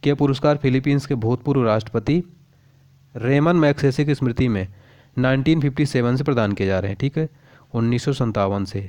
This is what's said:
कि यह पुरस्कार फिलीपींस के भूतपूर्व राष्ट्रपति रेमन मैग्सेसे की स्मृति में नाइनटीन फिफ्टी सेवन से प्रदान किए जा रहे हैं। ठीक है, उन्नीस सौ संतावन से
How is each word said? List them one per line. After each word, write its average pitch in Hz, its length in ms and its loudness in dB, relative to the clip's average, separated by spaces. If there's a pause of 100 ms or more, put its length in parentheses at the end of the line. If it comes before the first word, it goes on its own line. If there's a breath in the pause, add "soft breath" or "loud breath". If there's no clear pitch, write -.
कि 147 60 0
यह 143 80 2
पुरस्कार 143 420 2
फिलीपींस 135 480 0
के 139 100 -4
भूतपूर्व 120 480 0
राष्ट्रपति 113 580 0 (920 soft breath)
रेमन 143 440 2
मैग्सेसे 143 460 2
की 143 100 0
स्मृति 127 340 0
में 98 180 0 (500 soft breath)
नाइनटीन 131 440 2
फिफ्टी 143 260 0
सेवन 123 300 0
से 139 80 -2
प्रदान 117 280 0
किए 98 140 0
जा 95 120 0
रहे 98 120 -2
हैं। 98 80 -8
ठीक 139 200 -4
है, 160 100 -2 (460 soft breath)
उन्नीस 117 300 0
सौ - 80 0
संतावन 101 520 0
से 98 240 -8